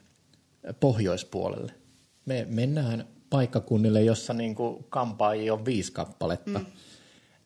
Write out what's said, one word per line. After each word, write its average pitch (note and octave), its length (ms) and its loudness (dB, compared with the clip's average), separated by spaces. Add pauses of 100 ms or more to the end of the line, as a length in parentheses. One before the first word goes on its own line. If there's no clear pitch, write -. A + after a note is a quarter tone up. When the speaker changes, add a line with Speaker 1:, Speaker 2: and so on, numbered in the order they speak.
(800)
Speaker 1:
pohjoispuolelle. G2+ 920 0 (540)
Me B2+ 240 -4
mennään A#2+ 580 -2 (220)
paikkakunnille, A2+ 720 4
jossa A2+ 320 2
niinku A#2 560 -4
kampaajia A2 640 0
on A2 120 -4
viisi A#2 260 -2
kappaletta. F2+ 680 -4
Speaker 2:
Mm. F#2+ 60 -6 (800)